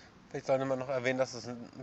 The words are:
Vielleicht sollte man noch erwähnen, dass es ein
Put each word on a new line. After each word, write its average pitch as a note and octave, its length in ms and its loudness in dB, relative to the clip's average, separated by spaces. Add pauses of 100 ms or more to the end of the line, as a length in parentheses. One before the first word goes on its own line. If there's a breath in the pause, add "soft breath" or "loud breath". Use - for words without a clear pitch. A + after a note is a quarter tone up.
(300 loud breath)
Vielleicht C#3 160 -6
sollte C3+ 180 4
man C3 140 2
noch B2+ 100 -4
erwähnen, B2+ 300 2
dass C3 160 2
es A2+ 120 -10
ein A#2+ 120 -6 (240)